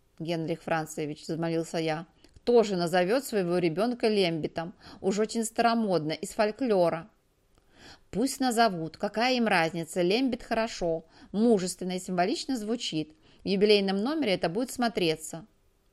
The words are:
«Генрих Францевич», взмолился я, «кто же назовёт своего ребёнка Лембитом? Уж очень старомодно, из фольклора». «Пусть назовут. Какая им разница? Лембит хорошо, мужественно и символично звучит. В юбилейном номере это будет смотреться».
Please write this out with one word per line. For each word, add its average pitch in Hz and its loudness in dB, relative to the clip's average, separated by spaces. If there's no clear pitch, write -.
«Генрих 160 -4
Францевич», 156 -4
взмолился 165 -2
я, 160 -2
«кто 240 6
же 202 -2
назовёт 180 2
своего 180 0
ребёнка 196 0
Лембитом? 170 0
Уж 190 0
очень 220 -2
старомодно, 214 2
из - -6
фольклора». 202 2
«Пусть 262 -2
назовут. 220 0
Какая 226 0
им 233 2
разница? 170 0
Лембит 240 0
хорошо, 190 -4
мужественно 185 2
и 185 -8
символично 190 -2
звучит. 208 -6
В - -4
юбилейном 196 4
номере 262 0
это 180 0
будет 226 -4
смотреться». 170 -2